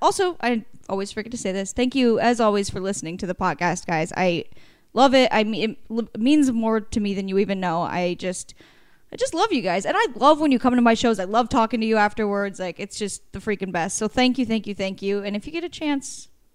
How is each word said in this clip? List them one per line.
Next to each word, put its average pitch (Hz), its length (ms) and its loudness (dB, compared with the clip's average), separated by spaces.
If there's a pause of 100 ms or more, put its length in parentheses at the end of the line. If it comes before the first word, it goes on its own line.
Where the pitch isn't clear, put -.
also, 359 380 2
I 233 240 -2 (240)
always 196 240 -6
forget 214 200 -8
to 254 60 -6
say 190 140 -4
this. 196 220 -4
Thank 247 220 0
you, 247 240 6
as 233 200 4
always, 208 300 2
for 208 100 -8
listening 185 380 -6
to 190 100 -8
the 185 80 -4
podcast, 175 520 -2
guys. 160 280 -2
I 180 300 0 (480)
love 254 200 6
it. 262 200 6
I 214 100 2
mean, 214 280 -2
it - 60 -12 (140)
l-, 226 160 -4 (100)
means 269 340 4
more 220 280 0
to 214 220 -4
me 202 120 -2
than 190 140 -4
you 190 120 0
even 196 200 0
know. 175 220 -2
I 175 320 -2
just, 180 400 -8 (580)
I - 60 -12
just 539 160 -2
love 403 180 2
you 269 100 0
guys. 180 240 0
And - 140 0
I 466 60 2 (100)
love 294 240 6
when 302 140 4
you 240 60 4
come 247 160 2
to 247 60 4
my 233 120 6
shows. 226 260 2
I 185 60 -4
love 220 240 0
talking 226 320 2
to 226 40 0
you 220 120 2
afterwards. 202 600 0
Like, 180 220 -8
it's - 180 -10
just - 360 -8
the 208 60 -10
freaking 196 340 -4
best. 175 240 -2
So 214 100 0
thank 254 300 2
you, 262 80 0
thank 220 200 -2
you, 202 80 -8
thank 190 280 -6
you. 196 220 -2
And 202 120 -6
if 208 100 -8
you 302 60 -14
get 330 140 -6
a 359 40 -8
chance, - 600 -6 (260)